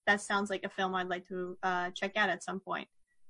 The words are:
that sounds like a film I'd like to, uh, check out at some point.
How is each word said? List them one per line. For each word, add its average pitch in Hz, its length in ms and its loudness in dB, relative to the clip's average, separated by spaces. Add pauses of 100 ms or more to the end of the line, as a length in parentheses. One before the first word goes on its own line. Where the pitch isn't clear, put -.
that 208 140 6
sounds 202 280 0
like 190 140 -2
a 196 60 -6
film 190 260 0
I'd 180 140 0
like 185 180 -4
to, 180 360 -6
uh, 180 280 0
check 196 240 -4
out 208 140 4
at 180 140 -2
some 190 180 -4
point. 175 260 -4 (420)